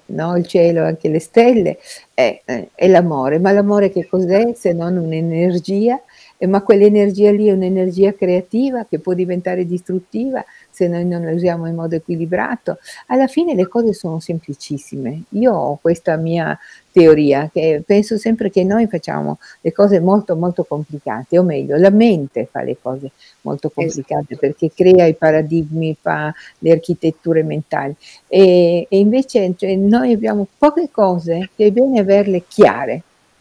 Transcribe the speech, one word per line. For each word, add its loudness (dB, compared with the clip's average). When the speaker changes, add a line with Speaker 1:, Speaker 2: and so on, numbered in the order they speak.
Speaker 1:
no, -6
il -2
cielo, 2
anche -4
le 0
stelle? 2
Eh, -2
eh, -8
è -2
l'amore, 2
ma 2
l'amore 2
che -6
cos'è 0
se -2
non -4
un'energia? -2
Eh, -4
ma 0
quell'energia 4
lì 2
è 4
un'energia 0
creativa -2
che -4
può -4
diventare -4
distruttiva -6
se -2
noi -4
non -4
la -6
usiamo -2
in -6
modo -6
equilibrato. -6
Alla 0
fine -2
le 0
cose -2
sono -8
semplicissime. -10
Io 0
ho -4
questa -2
mia -4
teoria, 4
che -2
penso 0
sempre -4
che 0
noi 0
facciamo -6
le -4
cose 4
molto, 0
molto -4
complicate, -6
o 4
meglio, -2
la 6
mente 2
fa -8
le -6
cose -10
molto -6
Speaker 2:
Esatto. -6
Speaker 1:
complicate -8
perché -4
crea 4
i 2
paradigmi, -2
fa -4
le 2
architetture -2
mentali. -6
E, 4
e 0
invece, 0
cioè, -4
noi 2
abbiamo -2
poche 2
cose -2
che 4
è 4
bene 2
averle 2
chiare, 2